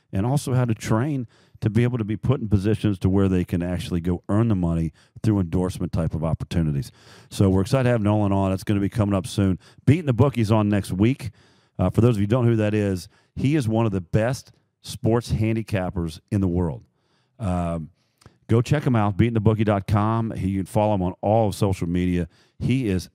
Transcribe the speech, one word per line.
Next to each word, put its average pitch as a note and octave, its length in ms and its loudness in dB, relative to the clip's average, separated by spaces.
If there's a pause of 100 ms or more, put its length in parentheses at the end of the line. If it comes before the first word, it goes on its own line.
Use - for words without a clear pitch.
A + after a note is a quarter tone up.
(120)
and F#2+ 140 -2
also C#3 280 -2
how B2 120 2
to A2+ 80 0
train B2+ 540 -2 (340)
to B2+ 80 0
be A2+ 140 2
able B2 160 0
to G#2+ 60 -2
be G#2 120 -4
put - 220 0
in A2+ 80 -6
positions G2+ 500 0
to F#2+ 120 0
where G2 180 4
they F#2 160 2
can F2 180 -4
actually F2 380 -4
go F2 300 -4
earn G#2+ 180 2
the G#2+ 80 0
money E2 360 0 (300)
through G#2 180 2
endorsement F2+ 520 -2
type E2 240 -2
of D#2 80 -6
opportunities. D#2 680 -4 (380)
So G2+ 200 2
we're F#2+ 120 2
excited C3 220 0
to B2 60 2
have A#2+ 120 2
Nolan G#2 300 2
on. G2 220 0
It's F#2 100 -6
gonna G2+ 160 0
be G2 100 0
coming G2+ 240 0
up F#2 140 0
soon. F#2+ 320 0 (260)
Beating D#3 200 4
the C3+ 80 2
Bookie's A#2 380 2
on G#2+ 180 4
next G#2 240 0
week. A2 380 0 (460)
Uh, F#2 120 2
for G#2+ 120 2
those A#2+ 140 6
of G2 60 0
you - 20 2
who G#2 40 -2
don't A#2+ 180 2
know A#2 60 4
who A2+ 60 2
that G#2 160 0
is, G2 360 -2 (260)
he C#3 200 0
is B2+ 120 0
one A2+ 180 2
of A2 60 0
the F#2+ 100 -2
best A2+ 500 -4 (300)
sports - 500 -2
handicappers G2 880 -4 (120)
in G2+ 100 2
the F#2+ 60 2
world. E2+ 360 -2 (540)
Um, F2 540 -4 (580)
go A#2 120 4
check C#3+ 240 0
him B2+ 120 2
out, G#2 180 2
beating A2+ 180 2
the A2+ 60 2
bookie A2 240 -2
dot G2+ 240 -2
com. A2 440 0
He, - 180 -6
you G2 100 -2
can F2+ 60 -4
follow G#2+ 300 0
him F#2+ 80 -2
on F2+ 180 -2
all G#2+ 280 2
of F2+ 60 -6
social F#2+ 320 -2
media. F2 400 0 (300)
He B2 320 -2
is F#2 260 -2